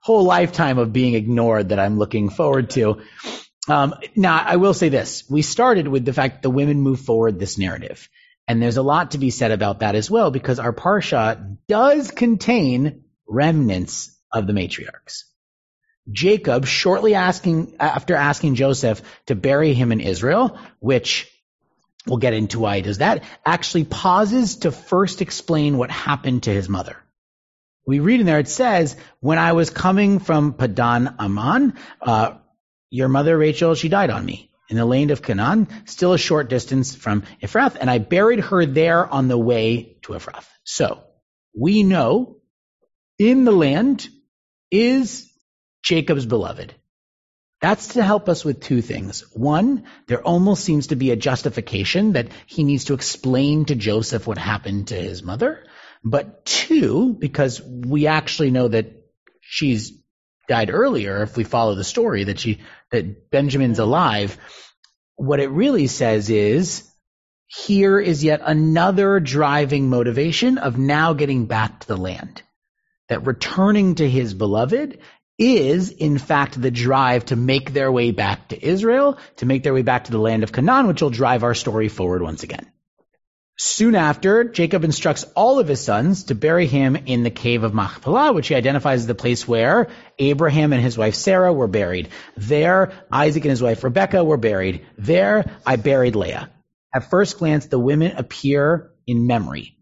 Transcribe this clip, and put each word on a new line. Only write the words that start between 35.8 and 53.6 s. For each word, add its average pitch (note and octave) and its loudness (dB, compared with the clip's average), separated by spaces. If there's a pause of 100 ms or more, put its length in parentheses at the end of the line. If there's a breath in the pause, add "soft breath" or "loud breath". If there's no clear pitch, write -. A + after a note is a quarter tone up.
still - 0
a F3+ 4
short D3+ -2
distance B2+ -2
from G#2 -4 (180 loud breath)
Ephrath, - 0
and - -2
I - 2
buried G3+ 2
her G3 0
there E3 2
on C3+ 0
the B2 0
way A#2 0
to - -14
Ephrath." - -16 (180)
So - -4 (560)
we G3 2
know F#3 0 (800)
in B3 4
the A3+ 6
land F3+ 2 (600)
is A#3+ 0 (500)
Jacob's D#3 0
beloved. G#2 -4 (840)
That's G3+ -2
to A#3+ 2
help G3+ 0
us E3+ 0
with D3+ -4
two B2 0
things. - -10 (100)
One, F3 0 (220 loud breath)
there A#2+ -2
almost F3+ 2
seems D3+ 0
to C#3+ -2
be B2+ 2
a A#2+ 2
justification C3 -2
that A#2+ 0 (180 loud breath)
he - -4
needs C#3+ 0
to C#3+ -2
explain C3+ 0